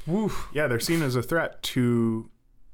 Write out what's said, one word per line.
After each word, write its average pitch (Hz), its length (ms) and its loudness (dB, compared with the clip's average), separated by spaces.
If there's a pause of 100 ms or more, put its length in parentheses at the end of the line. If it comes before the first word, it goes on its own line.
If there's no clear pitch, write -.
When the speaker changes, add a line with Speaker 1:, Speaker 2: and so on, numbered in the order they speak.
Speaker 1:
woof. 196 460 0
Speaker 2:
Yeah, 147 140 0
they're 117 140 0
seen 165 200 0
as 131 160 0
a 117 60 0
threat - 400 -2
to 117 680 2 (440)